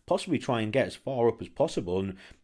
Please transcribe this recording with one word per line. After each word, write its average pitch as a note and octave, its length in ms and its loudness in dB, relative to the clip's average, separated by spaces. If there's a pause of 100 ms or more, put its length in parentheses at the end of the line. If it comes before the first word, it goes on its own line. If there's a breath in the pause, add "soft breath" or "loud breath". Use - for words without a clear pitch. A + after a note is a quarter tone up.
possibly F3+ 320 0
try A#2+ 220 0
and G#2+ 120 -2
get A#2+ 140 2
as F#2 80 -6
far B2+ 320 0
up A2+ 160 2
as F2+ 60 -10
possible, F#2+ 500 0
and, G2 180 -4 (260 loud breath)